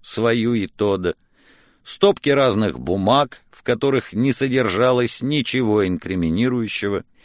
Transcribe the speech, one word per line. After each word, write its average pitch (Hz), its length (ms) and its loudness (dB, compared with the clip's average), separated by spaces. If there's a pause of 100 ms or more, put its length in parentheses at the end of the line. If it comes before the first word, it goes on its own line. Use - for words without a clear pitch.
свою 117 540 0
и 98 120 -2
Тодда, 95 480 -2 (680)
стопки - 460 2
разных 107 500 2
бумаг, 98 640 0 (100)
в - 120 -20
которых 131 500 -2
не 127 200 0
содержалось 123 880 0
ничего 123 680 0
инкриминирующего, 98 1160 -2 (220)